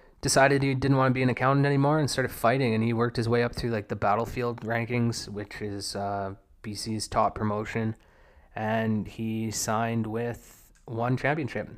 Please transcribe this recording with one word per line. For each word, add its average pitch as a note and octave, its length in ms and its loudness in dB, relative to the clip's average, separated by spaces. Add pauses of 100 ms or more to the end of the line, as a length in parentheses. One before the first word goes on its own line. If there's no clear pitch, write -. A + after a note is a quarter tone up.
(200)
decided C#3 440 6
he C#3 100 2
didn't C3+ 220 4
wanna C3 180 4
be C3 80 0
an B2+ 80 2
accountant C3+ 360 2
anymore C#3+ 340 4
and C#3+ 100 0
started B2+ 220 -2
fighting, B2 420 2
and A2 80 2
he A#2 100 2
worked A#2 240 0
his A2+ 120 0
way A#2+ 160 2
up A#2+ 100 -4
through, A#2+ 160 -4
like, G#2+ 180 -4
the A2 80 -6
Battlefield A#2 680 0
rankings, A#2 680 0
which G2+ 340 -10
is, G2+ 320 -8
uh, G2+ 400 -4 (280)
B G#2 120 -8
C's G#2+ 320 -6
top G#2+ 300 2
promotion, G#2+ 580 -2 (600)
and A2 500 0
he A2 460 -6
signed A2+ 540 -2
with A#2 480 -6 (300)
one A#2+ 320 -2
championship. C3+ 600 -2